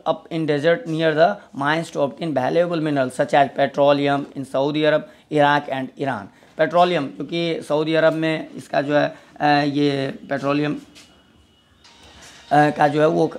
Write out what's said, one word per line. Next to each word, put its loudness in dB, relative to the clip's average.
up -4
in -2
desert 0
near 0
the 4
mines -2
to -10
obtain -2
valuable 0
minerals 0
such 0
as 4
petroleum 2
in -6
Saudi -2
Arab, 2
Iraq 2
and -8
Iran। -4
पेट्रोलियम, 2
क्योंकि -6
सऊदी 0
अरब 4
में -4
इसका -4
जो 0
है, 0
अ, 0
ये 0
पेट्रोलियम, -2
अ, -8
का 4
जो 0
है 6
वो, 0